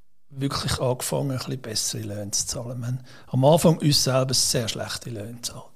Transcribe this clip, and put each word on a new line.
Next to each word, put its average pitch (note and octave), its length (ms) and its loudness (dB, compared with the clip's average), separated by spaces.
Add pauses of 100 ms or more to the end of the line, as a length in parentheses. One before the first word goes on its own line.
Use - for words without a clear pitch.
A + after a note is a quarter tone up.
(300)
wirklich C3+ 500 -2
angefangen, C3+ 520 0
ein B2+ 80 -2
bisschen C3 220 -6
bessere A2 420 -4
Löhne G#2 280 -8
zu - 160 -2
zahlen. B2 320 -6
Wir A#2+ 80 -6
haben B2+ 120 -2 (280)
am C3 160 2
Anfang D#3+ 360 8
uns C#3+ 220 4
selber C3 320 2
sehr - 360 2
schlechte - 400 -8
Löhne A2+ 240 -10
gezahlt. A#2 300 -10 (120)